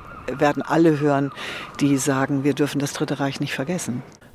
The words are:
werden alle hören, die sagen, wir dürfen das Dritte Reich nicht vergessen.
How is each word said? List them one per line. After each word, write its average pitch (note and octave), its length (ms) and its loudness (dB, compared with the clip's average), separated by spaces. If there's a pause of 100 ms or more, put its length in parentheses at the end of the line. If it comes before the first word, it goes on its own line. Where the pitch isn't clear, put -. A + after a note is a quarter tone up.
(280)
werden C#3+ 340 0
alle D#3 380 4
hören, C#3+ 320 2 (480)
die C#3+ 180 4
sagen, C3+ 460 0
wir C#3+ 100 4
dürfen C#3+ 260 0
das C#3 140 -2
Dritte D3 260 -2
Reich C#3 200 -2
nicht C#3+ 140 -4
vergessen. C3+ 500 -4 (320)